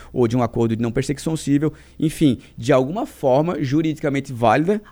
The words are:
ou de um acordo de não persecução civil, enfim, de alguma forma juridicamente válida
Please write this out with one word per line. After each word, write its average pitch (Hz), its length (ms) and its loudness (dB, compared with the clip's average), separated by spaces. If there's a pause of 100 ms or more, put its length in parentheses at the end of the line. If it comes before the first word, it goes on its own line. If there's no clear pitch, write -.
(120)
ou 127 140 2
de 117 100 0
um 127 60 2
acordo 117 340 0
de 113 60 -4
não 117 100 -2
persecução 143 440 -4
civil, 143 360 0 (260)
enfim, 151 400 2 (180)
de 120 160 0
alguma 147 340 2
forma 151 560 0
juridicamente 143 720 -2
válida 135 480 2 (120)